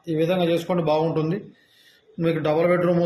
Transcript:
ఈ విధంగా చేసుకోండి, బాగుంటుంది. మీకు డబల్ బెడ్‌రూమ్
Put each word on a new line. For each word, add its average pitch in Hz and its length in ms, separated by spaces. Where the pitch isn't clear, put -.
ఈ 156 120
విధంగా 175 300
చేసుకోండి, 170 400
బాగుంటుంది. 160 460
మీకు 160 220
డబల్ 156 260
బెడ్‌రూమ్ 175 340